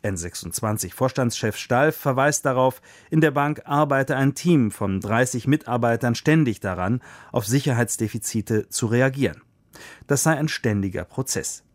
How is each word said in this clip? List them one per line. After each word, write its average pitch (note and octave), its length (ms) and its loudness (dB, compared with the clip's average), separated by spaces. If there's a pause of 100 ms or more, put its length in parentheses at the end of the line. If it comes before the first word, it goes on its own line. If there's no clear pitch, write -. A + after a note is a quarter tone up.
N G2 160 -4
sechsundzwanzig F2+ 720 -6
Vorstandschef B2 640 -2
Stalf C#3+ 400 0
verweist C#3 480 0
darauf, C3 380 0 (260)
in D#3+ 140 2
der D#3 80 4
Bank D3 340 -2
arbeite C#3+ 520 0
ein C3+ 180 2
Team D3 360 4
von F#2+ 300 -2
dreißig A#2 460 0
Mitarbeitern A#2+ 680 0
ständig D3+ 460 2
daran, F#2+ 400 -2 (320)
auf G#2+ 140 0
Sicherheitsdefizite A2+ 1200 0
zu - 160 -4
reagieren. B2 560 2 (680)
Das C#3 160 2
sei D#3+ 140 4
ein D3+ 120 -2
ständiger G2 580 -2
Prozess. - 580 -6 (100)